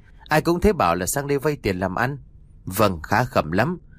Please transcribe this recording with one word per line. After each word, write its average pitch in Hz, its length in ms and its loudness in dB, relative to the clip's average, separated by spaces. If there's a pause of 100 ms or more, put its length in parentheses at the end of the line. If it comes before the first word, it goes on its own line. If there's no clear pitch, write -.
(280)
Ai 151 140 2
cũng 170 200 0
thế 208 120 4
bảo 92 220 2
là 90 100 -4
sang 139 220 -4
đây 143 120 0
vay 151 160 -2
tiền 95 240 -2
làm 92 160 -2
ăn." 131 220 -2 (480)
"Vâng, 95 380 0
khá 107 200 2
khẩm 95 280 -2
lắm. 131 280 0 (180)